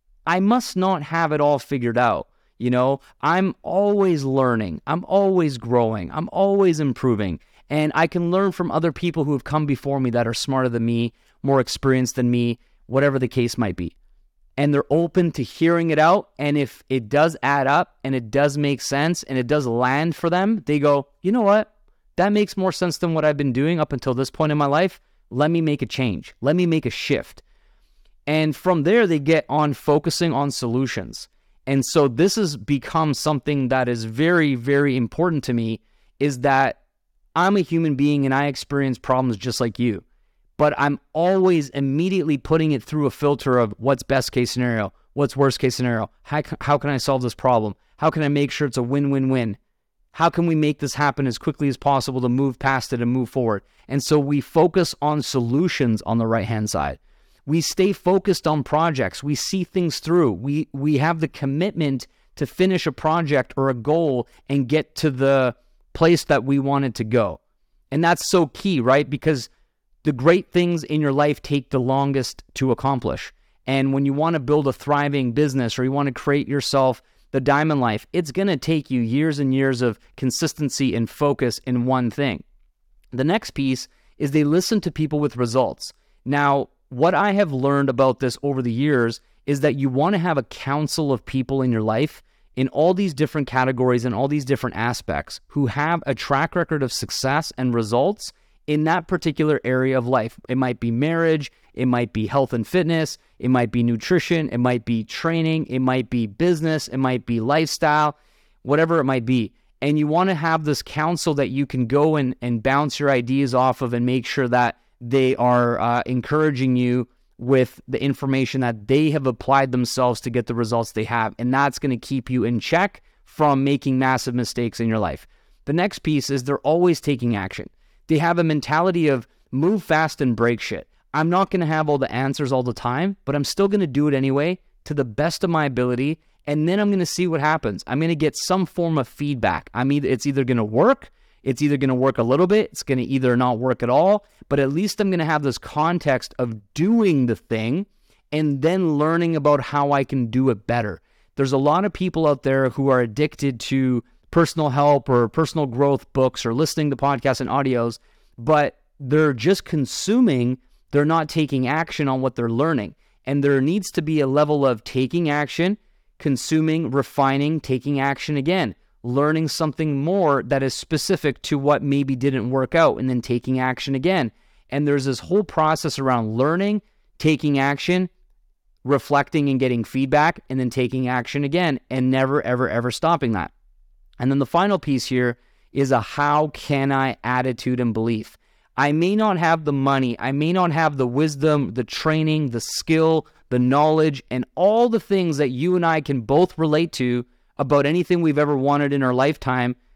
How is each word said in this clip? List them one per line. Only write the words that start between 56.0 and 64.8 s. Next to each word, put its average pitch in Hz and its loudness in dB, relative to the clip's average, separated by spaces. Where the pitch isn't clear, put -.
on 117 0
the 113 0
right-hand 110 -2
side. 71 -4
We 156 0
stay 190 0
focused 185 0
on 151 0
projects. 147 -2
We 143 -2
see 185 -4
things 170 -2
through. 160 2
We, 143 -4
we 139 0
have 160 0
the 156 -2
commitment 143 -4
to 147 -4
finish 185 0
a 151 -2
project 156 0
or 135 2
a 127 0
goal 139 0
and 135 0
get 147 -2